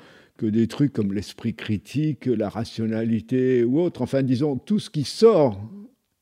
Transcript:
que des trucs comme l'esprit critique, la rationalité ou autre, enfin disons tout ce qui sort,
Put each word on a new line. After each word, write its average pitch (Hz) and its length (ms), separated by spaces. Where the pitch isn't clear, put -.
que - 80
des 110 220
trucs 143 260
comme 98 220
l'esprit - 400
critique, 131 720
la 107 240
rationalité 113 1120
ou 131 160
autre, 175 220
enfin 135 200
disons 131 360
tout 208 200
ce - 120
qui 147 140
sort, 151 540